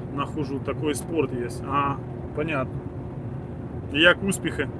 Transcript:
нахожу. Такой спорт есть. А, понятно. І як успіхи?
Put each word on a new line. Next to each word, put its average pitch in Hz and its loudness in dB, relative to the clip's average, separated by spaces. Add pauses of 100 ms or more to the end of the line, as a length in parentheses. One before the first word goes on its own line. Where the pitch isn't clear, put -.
(160)
нахожу. 139 -2
Такой 135 0
спорт 147 2 (160)
есть. - -4
А, 139 4 (400)
понятно. 147 0 (1120)
І 143 4
як 175 8
успіхи? 151 0 (120)